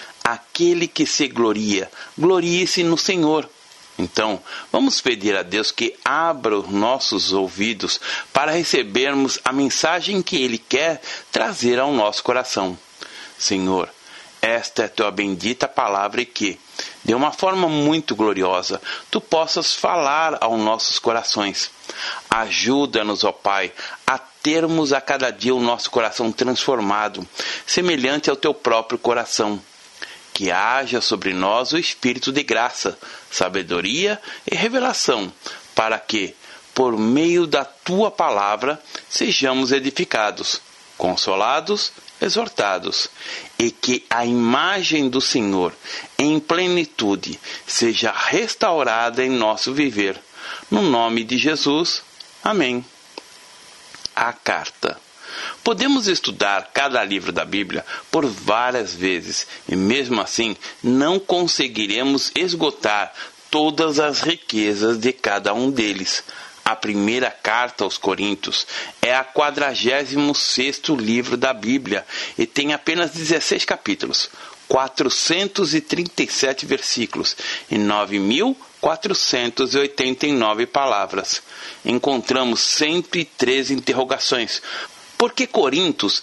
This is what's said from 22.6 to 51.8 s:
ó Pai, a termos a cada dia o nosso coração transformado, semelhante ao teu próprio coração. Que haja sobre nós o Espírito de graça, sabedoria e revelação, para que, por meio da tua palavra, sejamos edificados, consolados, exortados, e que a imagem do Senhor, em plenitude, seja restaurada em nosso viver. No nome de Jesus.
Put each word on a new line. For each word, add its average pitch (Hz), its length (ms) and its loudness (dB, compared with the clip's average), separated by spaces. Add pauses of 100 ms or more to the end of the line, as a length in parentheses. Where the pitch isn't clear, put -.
ó 98 80 4
Pai, 98 400 0 (340)
a 131 120 0
termos 160 760 0
a 139 80 2
cada 131 300 0
dia 113 220 -2
o 127 80 2
nosso 117 300 0
coração 113 400 0
transformado, 107 960 0 (400)
semelhante 151 640 0
ao 135 60 2
teu 147 180 0
próprio 113 420 2
coração. 113 640 0 (720)
Que 92 200 -2
haja 117 480 0
sobre 95 320 -2
nós 104 400 0
o 160 60 0
Espírito 131 520 -2
de 139 140 0
graça, 113 520 -2 (320)
sabedoria 95 920 -2 (300)
e - 40 0
revelação, 196 800 0 (420)
para 110 240 0
que, - 360 -4 (380)
por 127 240 2
meio 160 500 4
da 143 180 2
tua 185 480 0
palavra, 113 680 0 (280)
sejamos 131 640 0
edificados, 131 880 -2 (360)
consolados, 117 920 0 (300)
exortados, 101 880 0 (500)
e 117 140 2
que 123 360 -2
a 117 160 0
imagem 143 840 2
do 127 120 0
Senhor, 98 540 0 (420)
em 151 220 2
plenitude, 151 1000 -2 (260)
seja - 460 2
restaurada 123 1120 2
em 131 60 2
nosso 117 440 0
viver. 104 460 0 (500)
No 208 120 4
nome 117 420 2
de 123 120 -2
Jesus. 147 640 0 (400)